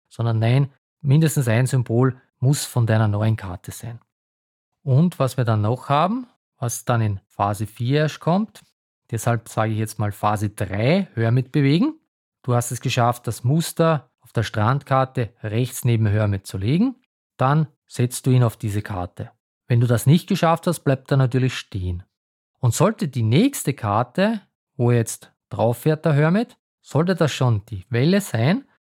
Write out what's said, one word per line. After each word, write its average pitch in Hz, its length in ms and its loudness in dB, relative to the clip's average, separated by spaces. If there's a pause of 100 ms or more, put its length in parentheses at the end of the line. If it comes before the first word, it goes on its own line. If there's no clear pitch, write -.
sondern 117 300 -2
nein, 127 340 2 (280)
mindestens 147 480 2
ein 120 180 2
Symbol 127 540 0 (180)
muss 143 260 0
von 117 220 -2
deiner 110 220 2
neuen 107 280 0
Karte - 360 -12
sein. 117 280 -14 (800)
Und 151 360 2
was 131 180 -2
wir 127 80 0
dann 110 160 2
noch 110 280 -2
haben, 185 380 0 (300)
was - 280 -8
dann 117 160 2
in 104 260 -2
Phase 104 400 -4
vier 131 340 -2
erst 151 200 -4
kommt, 190 420 -2 (480)
deshalb 117 380 -2
sage 110 240 -2
ich 107 60 -4
jetzt 110 200 -6
mal 104 140 -2
Phase 104 380 -2
drei, 113 640 -2
Hör 113 160 0
mit 123 220 0
bewegen. 160 420 2 (480)
Du 123 120 -2
hast 120 160 -2
es 123 100 -8
geschafft, 120 460 -2
das 117 180 -8
Muster 160 640 0 (100)
auf - 120 -20
der 117 100 0
Strandkarte 127 1000 -2
rechts 110 420 -4
neben 113 240 2
Hör 104 200 2
mit 98 180 -4
zu - 100 -10
legen. 165 400 0 (400)
Dann 143 320 2 (180)
setzt - 400 -4
du 131 40 2
ihn 127 120 4
auf 113 140 0
diese 104 260 -4
Karte. - 480 -10 (360)
Wenn 120 140 2
du 123 60 2
das 120 200 2
nicht 147 220 4
geschafft 165 380 0
hast, 170 140 -2
bleibt - 300 -2
er 143 60 2
natürlich 131 380 0
stehen. 90 480 -8 (580)
Und 117 140 2
sollte 196 340 0
die 123 140 -6
nächste 156 520 0
Karte, 185 640 -2 (360)
wo 120 140 2
jetzt - 420 -2 (180)
drauf 110 280 -2
fährt 156 260 -2
der 156 100 2
Hermit, 170 420 0 (240)
sollte 175 340 0
das 160 180 0
schon 117 340 0
die 95 240 -14
Welle 151 300 2
sein, 170 440 0 (180)